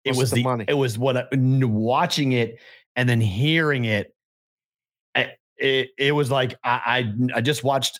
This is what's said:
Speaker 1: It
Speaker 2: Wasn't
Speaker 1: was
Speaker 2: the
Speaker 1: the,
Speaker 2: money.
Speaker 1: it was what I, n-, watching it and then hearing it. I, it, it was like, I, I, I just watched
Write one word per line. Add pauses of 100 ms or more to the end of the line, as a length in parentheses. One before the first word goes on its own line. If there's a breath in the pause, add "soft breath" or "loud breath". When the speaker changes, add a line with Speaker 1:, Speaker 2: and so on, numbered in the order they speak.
Speaker 1:
It
Speaker 2:
Wasn't
Speaker 1:
was
Speaker 2:
the
Speaker 1:
the,
Speaker 2:
money.
Speaker 1:
it
was
what
I,
n-,
watching
it (360 loud breath)
and
then
hearing
it. (1000)
I, (240)
it,
it
was
like,
I, (180)
I,
I
just
watched